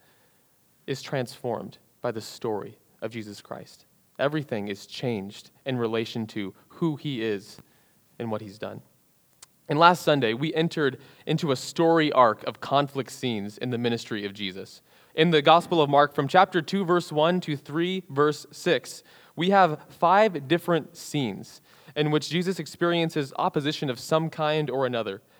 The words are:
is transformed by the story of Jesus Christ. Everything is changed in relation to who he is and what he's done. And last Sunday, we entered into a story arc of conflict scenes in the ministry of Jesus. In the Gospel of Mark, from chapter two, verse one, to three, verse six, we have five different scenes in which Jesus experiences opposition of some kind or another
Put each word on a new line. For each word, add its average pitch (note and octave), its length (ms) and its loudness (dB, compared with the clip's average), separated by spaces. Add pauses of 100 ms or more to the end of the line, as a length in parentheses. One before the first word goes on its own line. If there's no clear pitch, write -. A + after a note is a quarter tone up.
(880)
is C3+ 160 -6
transformed - 760 -6 (220)
by B2 100 -4
the A2 120 -8
story G#2+ 560 -8 (240)
of A2+ 100 -6
Jesus G#2+ 300 -12
Christ. - 420 -16 (340)
Everything C3+ 500 -4
is G2+ 180 -8
changed G#2 640 -8 (160)
in C3 100 -4
relation A2+ 520 -4
to G2 260 -8 (140)
who D#3+ 280 -4
he C3+ 260 -6
is G#2+ 380 -6 (580)
and A#2 120 -6
what G#2+ 100 -4
he's G#2 180 -16
done. G#2 220 -10 (880)
And D3 100 0
last E3+ 240 6
Sunday, C3 320 2
we D#3 200 -4
entered D#3 440 0 (280)
into D#3 260 0
a B2 40 0
story E3 540 2
arc A#2 340 4
of - 160 -10
conflict C#3 500 -2
scenes G#2 480 -6
in B2+ 120 -6
the A#2 80 -4
ministry A#2 460 -4
of G2+ 80 -6
Jesus. G2 500 -10 (320)
In D#3+ 160 4
the D#3 120 4
Gospel E3 400 6
of C#3+ 80 2
Mark, C#3+ 240 6
from C#3+ 140 0
chapter F3+ 340 4
two, F#3+ 220 -2
verse E3+ 260 2
one, D#3+ 300 2
to D#3 160 -4
three, F3 520 -4
verse C#3+ 440 0
six, - 500 -2 (320)
we E3+ 160 -2
have F3+ 380 4
five F3 580 2
different E3 500 0
scenes - 640 -6 (360)
in D3+ 160 0
which D3+ 180 0
Jesus F3 300 -2
experiences E3 760 -2
opposition D3+ 540 -2
of A#2+ 80 -6
some D#3+ 320 0
kind D3+ 400 -2
or C3 160 0
another A2 340 -4 (200)